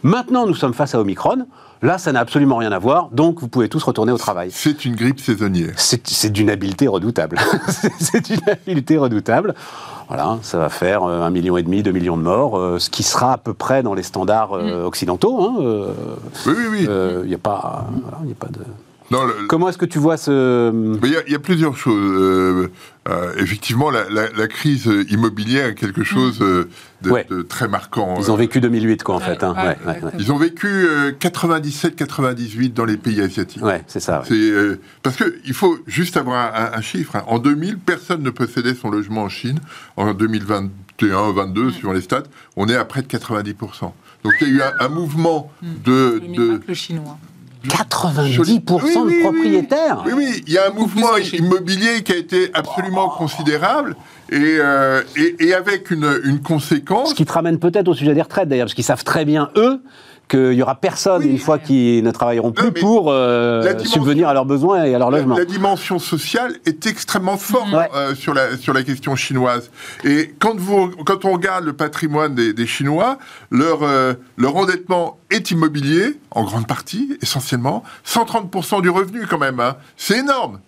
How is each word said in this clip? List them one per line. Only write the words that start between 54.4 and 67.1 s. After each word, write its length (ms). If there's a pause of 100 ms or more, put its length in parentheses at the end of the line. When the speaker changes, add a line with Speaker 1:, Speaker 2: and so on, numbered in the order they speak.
Speaker 2:
et, 180 (120)
et 60
avec 380
une, 160 (160)
une 180
conséquence. 680
Speaker 1:
Ce 60
qui 100
te 80
ramène 260
peut-être 300
au 40
sujet 200
des 80
retraites, 260
d'ailleurs, 200
parce 80
qu'ils 100
savent 180
très 220
bien, 320
eux, 240 (480)
qu'il 240
y 80
aura 140
personne, 480
Speaker 2:
Oui. 60
Speaker 1:
une 80
fois, 200
qui 460
ne 80
travailleront 380
Speaker 2:
Non, 40
Speaker 1:
plus 200
Speaker 2:
mais 80
Speaker 1:
pour, 300
euh, 520
Speaker 2:
la 100
dimension, 280
Speaker 1:
subvenir 260
à 60
leurs 120
besoins 380
et 100
à 60
leur 100
Speaker 2:
la, 100
Speaker 1:
logement. 180
Speaker 2:
la 80
dimension 540
sociale 560 (100)
est 200
extrêmement 520